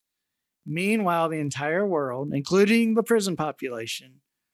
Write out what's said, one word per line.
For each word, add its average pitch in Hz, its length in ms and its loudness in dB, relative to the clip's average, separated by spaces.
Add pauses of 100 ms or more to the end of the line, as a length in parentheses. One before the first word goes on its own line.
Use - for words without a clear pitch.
(640)
Meanwhile, 175 680 0
the 160 100 -4
entire 147 440 -2
world, 147 480 -2
including 208 640 4
the 220 80 2
prison 202 320 2
population, 131 840 -8 (340)